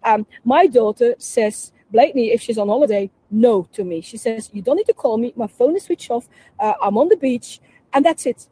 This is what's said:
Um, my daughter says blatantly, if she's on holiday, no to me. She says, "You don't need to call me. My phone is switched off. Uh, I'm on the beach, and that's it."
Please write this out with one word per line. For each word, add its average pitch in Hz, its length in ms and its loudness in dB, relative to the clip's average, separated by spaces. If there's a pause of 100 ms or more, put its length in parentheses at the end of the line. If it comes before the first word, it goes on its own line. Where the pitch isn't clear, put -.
Um, 220 240 0 (180)
my 294 220 4
daughter 240 520 2
says - 540 -4 (180)
blatantly, 247 420 2
if 233 100 0
she's 220 160 -6
on 202 100 -2
holiday, 208 420 0 (200)
no 214 320 4 (100)
to 208 120 -6
me. 170 180 -6
She - 160 -18
says, 226 340 -6
"You 208 80 -10
don't 247 160 0
need 415 100 -2
to 453 60 -4
call 226 240 -2
me. 233 200 -4
My 226 100 -6
phone 269 300 0
is 392 80 -6
switched - 260 -8
off. 240 180 -6 (300)
Uh, 214 240 -2
I'm 202 160 -2
on 294 100 2
the 392 80 4
beach, 262 440 -6 (340)
and 277 100 4
that's 320 220 0
it." 240 260 -6